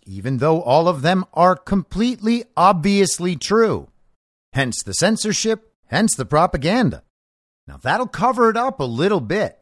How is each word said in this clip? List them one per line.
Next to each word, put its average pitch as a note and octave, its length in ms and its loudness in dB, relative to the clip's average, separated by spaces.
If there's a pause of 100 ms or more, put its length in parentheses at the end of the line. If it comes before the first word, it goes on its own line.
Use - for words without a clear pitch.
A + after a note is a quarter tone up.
even G2+ 340 -6
though D#3+ 220 0
all D#3+ 280 4
of D3+ 140 -2
them F#3 300 0
are F3+ 220 4
completely A3 920 -2 (120)
obviously F#3 800 2
true. F#3+ 520 0 (640)
Hence C3+ 300 -4
the F#2+ 120 -10
censorship, G#3+ 760 -2 (140)
hence G#3 300 0
the B2+ 100 -6
propaganda. E3+ 800 0 (640)
Now C2+ 120 -20
that'll G3+ 280 -2
cover A3+ 440 2
it A3 80 -2
up B3+ 220 -4
a C#3 40 -2
little D3 380 0
bit, E3 400 -4